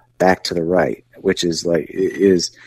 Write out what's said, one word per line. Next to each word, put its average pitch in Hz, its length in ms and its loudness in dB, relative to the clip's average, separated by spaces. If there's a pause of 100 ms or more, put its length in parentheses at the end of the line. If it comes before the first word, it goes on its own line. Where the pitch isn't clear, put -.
(180)
back 92 280 2
to 87 100 -8
the 85 80 -2
right, 82 420 0 (120)
which - 260 -2
is, 82 200 -4
like, 85 260 -2
is, 92 760 0